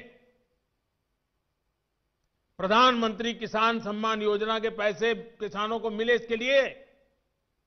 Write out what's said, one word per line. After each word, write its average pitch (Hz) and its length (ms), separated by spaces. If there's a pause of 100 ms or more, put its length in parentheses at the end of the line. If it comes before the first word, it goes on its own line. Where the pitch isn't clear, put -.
(2500)
प्रधानमंत्री 226 760
किसान 226 460
सम्मान 214 420
योजना 214 360
के 220 120
पैसे 214 440
किसानों 214 680
को 220 100
मिले, 226 240
इसके 226 220
लिए 254 320 (1000)